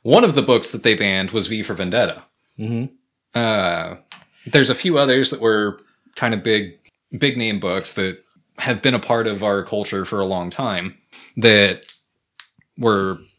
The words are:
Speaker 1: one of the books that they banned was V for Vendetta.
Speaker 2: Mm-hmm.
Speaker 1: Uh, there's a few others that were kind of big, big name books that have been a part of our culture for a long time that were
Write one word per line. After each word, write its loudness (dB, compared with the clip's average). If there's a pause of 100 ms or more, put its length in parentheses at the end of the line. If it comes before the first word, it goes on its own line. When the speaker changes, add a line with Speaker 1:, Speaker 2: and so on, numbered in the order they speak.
Speaker 1:
one 6
of 4
the 4
books 2
that -8
they 2
banned -2
was -4
V -6
for -8
Vendetta. -2 (340)
Speaker 2:
Mm-hmm. -4 (500)
Speaker 1:
Uh, -2 (520)
there's 4
a 0
few 0
others 2
that -6
were 2 (360)
kind -2
of -4
big, -2 (380)
big 0
name -2
books -4
that -6 (340)
have -4
been 2
a -2
part 0
of -4
our 0
culture -4
for -4
a 0
long -4
time -6 (400)
that 4 (920)
were 0 (200)